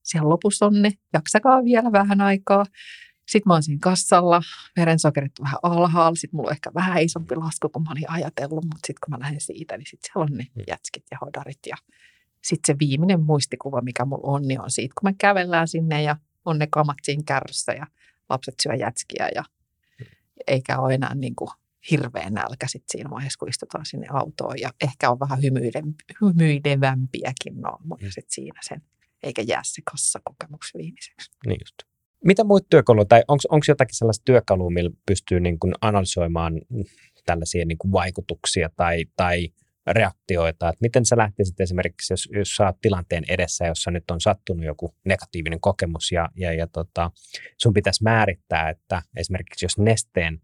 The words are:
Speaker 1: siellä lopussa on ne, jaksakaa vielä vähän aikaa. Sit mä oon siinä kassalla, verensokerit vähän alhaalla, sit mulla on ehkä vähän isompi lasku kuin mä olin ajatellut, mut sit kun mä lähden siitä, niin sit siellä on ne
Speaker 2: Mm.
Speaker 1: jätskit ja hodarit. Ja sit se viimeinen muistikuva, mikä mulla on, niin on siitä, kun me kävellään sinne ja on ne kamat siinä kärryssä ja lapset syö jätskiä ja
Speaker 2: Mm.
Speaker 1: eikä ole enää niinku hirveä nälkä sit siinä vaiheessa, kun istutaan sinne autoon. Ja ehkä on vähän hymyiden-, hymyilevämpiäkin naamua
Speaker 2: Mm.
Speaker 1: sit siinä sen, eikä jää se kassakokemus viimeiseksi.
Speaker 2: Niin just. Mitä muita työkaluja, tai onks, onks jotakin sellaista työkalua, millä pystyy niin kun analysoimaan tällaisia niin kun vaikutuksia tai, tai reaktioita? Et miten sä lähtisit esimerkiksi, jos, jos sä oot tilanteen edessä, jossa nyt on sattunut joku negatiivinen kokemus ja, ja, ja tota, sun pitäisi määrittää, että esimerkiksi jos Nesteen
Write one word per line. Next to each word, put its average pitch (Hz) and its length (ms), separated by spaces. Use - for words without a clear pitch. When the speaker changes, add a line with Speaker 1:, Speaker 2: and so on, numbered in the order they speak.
Speaker 1:
siellä 151 260
lopussa 202 360
on 208 160
ne, 202 100
jaksakaa 254 500
vielä 240 280
vähän 202 300
aikaa. 196 440
Sit 208 180
mä 185 80
oon 156 100
siinä 147 180
kassalla, 180 600
verensokerit 160 540
vähän 139 220
alhaalla, 170 520
sit - 180
mulla 143 140
on - 60
ehkä - 200
vähän 180 300
isompi 165 320
lasku 160 340
kuin 160 140
mä 156 80
olin 147 180
ajatellut, 156 560
mut 156 220
sit 147 120
kun - 120
mä 123 80
lähden 147 220
siitä, - 360
niin 139 120
sit - 140
siellä - 280
on 135 60
ne 127 60
Speaker 2:
Mm. 104 120
Speaker 1:
jätskit - 440
ja 135 100
hodarit. 139 460
Ja - 80
sit 160 240
se 147 120
viimeinen 160 440
muistikuva, 139 580
mikä 123 240
mulla 139 260
on, 143 160
niin 131 140
on 127 100
siitä, - 280
kun 196 100
me 196 80
kävellään 180 500
sinne 160 360
ja 147 120
on 156 140
ne 151 120
kamat 147 320
siinä 147 220
kärryssä - 460
ja 151 160
lapset - 340
syö 143 120
jätskiä - 600
ja 160 80
Speaker 2:
Mm. - 60
Speaker 1:
eikä 131 320
ole 131 140
enää 131 220
niinku 131 340
hirveä 127 380
nälkä 110 380
sit - 240
siinä 117 180
vaiheessa, 135 300
kun - 100
istutaan - 360
sinne - 240
autoon. 139 520
Ja 131 80
ehkä 135 280
on 123 100
vähän 139 220
hymyiden-, 135 540
hymyilevämpiäkin 143 1400
naamua - 400
Speaker 2:
Mm. 98 80
Speaker 1:
sit - 200
siinä 139 380
sen, 151 140
eikä 131 180
jää 95 240
se - 160
kassakokemus - 840
viimeiseksi. - 540
Speaker 2:
Niin - 160
just. - 140
Mitä 185 180
muita 202 260
työkaluja, 117 360
tai 117 220
onks, 143 180
onks 151 220
jotakin 135 300
sellaista 113 280
työkalua, 98 440
millä 87 220
pystyy 92 340
niin 87 200
kun 90 220
analysoimaan 85 800
tällaisia 85 400
niin 82 120
kun 98 140
vaikutuksia 90 840
tai, 85 300
tai 87 340
reaktioita? 87 840
Et - 120
miten 117 240
sä 117 120
lähtisit 101 420
esimerkiksi, 90 540
jos, - 180
jos 101 240
sä 104 100
oot 92 160
tilanteen 87 460
edessä, 90 400
jossa 82 240
nyt 87 200
on 82 100
sattunut 87 440
joku 78 300
negatiivinen 82 560
kokemus 85 500
ja, 85 240
ja, 87 180
ja 82 140
tota, 85 440
sun 113 120
pitäisi 101 300
määrittää, 98 680
että 87 320
esimerkiksi 87 500
jos - 120
Nesteen 90 680